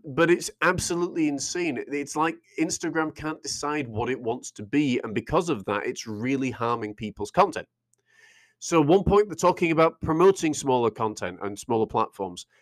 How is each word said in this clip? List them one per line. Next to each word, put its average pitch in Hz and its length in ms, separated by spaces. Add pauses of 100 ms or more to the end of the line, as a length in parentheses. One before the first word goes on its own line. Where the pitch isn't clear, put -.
but 165 260
it's 175 180 (120)
absolutely 175 640
insane. 143 640
It's 143 260
like 165 220 (200)
Instagram 160 560
can't 156 300
decide 147 460
what 113 200
it 127 100
wants 123 320
to - 120
be, 131 400
and 113 100
because 170 360
of 107 160
that, 101 200
it's 127 220
really 127 420
harming 117 460
people's 104 340
content. 170 380 (920)
So 165 220
at 143 60
one 185 160
point, 202 240
they're 165 80
talking 175 360
about 160 280
promoting 165 540
smaller 127 360
content 104 520
and 101 180
smaller 113 260
platforms. 98 600 (160)